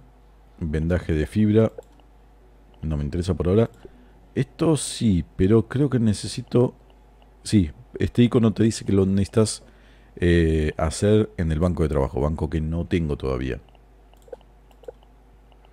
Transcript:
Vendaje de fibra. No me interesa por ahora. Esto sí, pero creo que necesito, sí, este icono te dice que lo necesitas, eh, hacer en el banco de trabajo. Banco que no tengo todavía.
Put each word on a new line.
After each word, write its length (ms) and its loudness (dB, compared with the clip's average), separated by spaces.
Vendaje 540 -2
de 140 0
fibra. 440 2
No 160 -4
me 60 -4
interesa 320 -4
por 120 -4
ahora. 220 2
Esto 420 -2
sí, 480 -2
pero 320 2
creo 200 -2
que 120 -2
necesito, 760 -2
sí, 260 2
este 240 2
icono 300 2
te 100 0
dice 220 -2
que 60 -4
lo 140 4
necesitas, 580 0
eh, 640 2
hacer 600 2
en 140 -2
el 80 -2
banco 240 0
de 60 0
trabajo. 320 -2
Banco 280 -2
que 100 -4
no 280 -4
tengo 300 -2
todavía. 420 -6